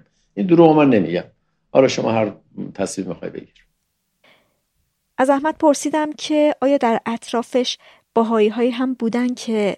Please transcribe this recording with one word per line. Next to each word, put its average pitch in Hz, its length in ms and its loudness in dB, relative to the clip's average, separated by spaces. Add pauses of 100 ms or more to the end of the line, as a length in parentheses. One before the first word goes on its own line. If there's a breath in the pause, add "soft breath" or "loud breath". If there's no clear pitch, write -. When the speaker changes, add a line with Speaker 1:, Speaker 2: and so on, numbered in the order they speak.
(340)
Speaker 1:
این 202 140 -4
دروغ 165 300 6
من 143 120 4
نمیگم. 87 340 0 (480)
حالا 135 160 4
شما 123 240 -2
هر 110 200 -2 (420)
تصمیم 95 340 -8
می‌خوای 85 240 -12
بگیر. - 340 -20 (1500 soft breath)
Speaker 2:
از 262 120 0
احمد 285 280 0
پرسیدم 302 600 0
که 302 440 0
آیا 277 160 2
در 233 280 0
اطرافش 240 720 -4 (380 soft breath)
باهایی‌هایی 226 560 0
هم 254 220 -4
بودن 240 400 -4
که 214 440 -4